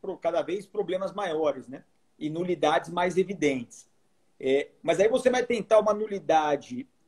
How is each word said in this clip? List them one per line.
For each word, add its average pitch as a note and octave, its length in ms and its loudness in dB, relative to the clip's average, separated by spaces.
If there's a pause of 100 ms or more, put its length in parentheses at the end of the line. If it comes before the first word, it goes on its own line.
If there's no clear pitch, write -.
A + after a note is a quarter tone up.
pro-, F#3 160 -8
cada E3 240 -2
vez F3 260 -6
problemas F#3 460 -4
maiores, D#3 560 -2
né? C3+ 160 -16 (340)
E D3+ 120 -6
nulidades E3 580 0
mais F3 300 0
evidentes. D3+ 680 -2 (540)
É, C3+ 300 2 (120)
mas D#3+ 160 2
aí G3+ 100 6
você B3 200 2
vai B3 160 2
tentar G#3+ 360 2
uma G#3 120 2
nulidade D#3 960 -2 (200)